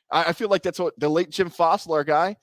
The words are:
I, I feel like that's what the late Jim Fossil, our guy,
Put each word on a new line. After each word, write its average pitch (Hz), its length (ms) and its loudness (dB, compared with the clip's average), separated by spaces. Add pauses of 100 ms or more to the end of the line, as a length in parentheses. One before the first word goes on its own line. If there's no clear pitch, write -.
(120)
I, 160 140 2
I 170 60 0
feel 214 160 -4
like 190 140 2
that's 180 160 -4
what 175 200 -2
the 147 100 0
late 165 220 0
Jim 175 200 -2
Fossil, 170 420 0
our 147 120 0
guy, 160 380 0